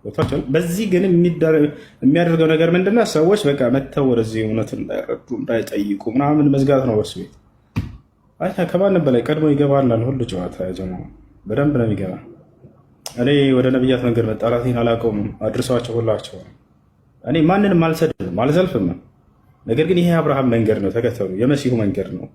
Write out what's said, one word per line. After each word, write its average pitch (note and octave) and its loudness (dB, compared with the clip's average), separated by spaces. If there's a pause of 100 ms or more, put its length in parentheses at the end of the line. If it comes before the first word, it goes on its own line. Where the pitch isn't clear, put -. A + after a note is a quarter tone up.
ገብቷችኋል? B2 -2
በዚህ F3 0
ግን F3+ 2
የሚደረ-፣ E3 2 (400)
የሚያደርገው D#3+ 4
ነገር D#3+ 4
ምንድነው? G3 2
ሰዎች F3 2
በቃ C#3+ 0 (100)
መተው C3+ 0
ወደዚህ A2+ 0
እውነት A2 -2
እንዳይረዱ - -6
እንዳይጠይቁ G#2 -4
ምናምን D3 2
መዝጋት C3+ 2
ነው A2+ 0
በሱ - -2
ቤት። F#2 -14 (1040)
አይ F3+ -4
ከማንም F3+ 2
በላይ B2 2
ቀድሞ D#3 0
ይገባናል C#3 2
ሁሉ C3 -4
ጨዋታ። F2+ -8
ያ F#2 -6
ጀማዓ F2+ -10 (440)
በደንብ C#3 0
ነው A#2 2
የሚገባ። F#2+ -4 (920)
እኔ A#2+ -2 (220)
ወደ B2+ 4
ነቢያት B2+ 0
መንገድ A#2 0
መጣላቴን A#2+ -2
አላቆምም። A#2 0 (140)
አድርሰዋቸው A#2 -2
ሁላቸው። A2 -4 (880)
እኔ C#3+ -2
ማንንም F#3 2
አልሰድብም D#3+ -2
አልዘልፍም። C#3 0 (800)
ነገር C3+ 0
ግን F3 2
ይሄ F3 2
የአብርሃም D3 2
መንገድ A2 2
ነው F#2+ -2
ተከተሉ፣ A2 -2
የመሲሁ B2+ 0
መንገድ G2 -2
ነው፣ - -10